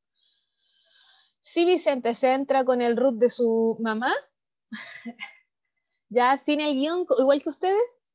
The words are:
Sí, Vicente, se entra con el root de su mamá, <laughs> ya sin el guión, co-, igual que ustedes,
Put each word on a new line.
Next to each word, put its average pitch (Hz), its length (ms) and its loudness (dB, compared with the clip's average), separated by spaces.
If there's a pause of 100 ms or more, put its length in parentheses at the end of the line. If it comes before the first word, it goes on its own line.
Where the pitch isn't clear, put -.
(1400)
Sí, - 220 -2
Vicente, 285 500 0
se 262 180 2
entra 269 320 0
con 247 180 0
el 233 140 0
root 247 220 0
de 240 100 4
su 226 500 0
mamá, 226 340 -2 (600)
<laughs> - 440 -16 (920)
ya 247 300 2
sin 294 220 0
el 302 140 0
guión, 330 320 -2
co-, - 140 -4
igual 277 200 4
que 320 100 -6
ustedes, 392 500 -2 (140)